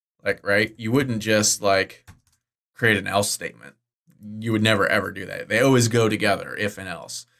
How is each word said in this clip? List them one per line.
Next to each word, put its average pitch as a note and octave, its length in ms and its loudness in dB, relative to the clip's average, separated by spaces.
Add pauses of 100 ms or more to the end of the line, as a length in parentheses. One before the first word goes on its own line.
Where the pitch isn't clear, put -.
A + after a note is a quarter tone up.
(240)
like, G2+ 220 -4
right? G#2+ 320 0
You A2 140 -6
wouldn't B2 320 0
just, G#2+ 360 2
like, G2 480 0 (680)
create A2 220 2
an G2 100 -6
else G2+ 240 0
statement. B1+ 420 -12 (680)
You A2+ 120 -4
would G#2+ 100 2
never, G#2+ 260 4
ever F#2+ 240 0
do G2 140 -12
that. - 240 -10
They G#2+ 100 0
always B2+ 280 4
go A2+ 200 2
together, G2+ 480 0
if G#2 220 -4
and F#2+ 100 -12
else. D#2+ 380 -12 (140)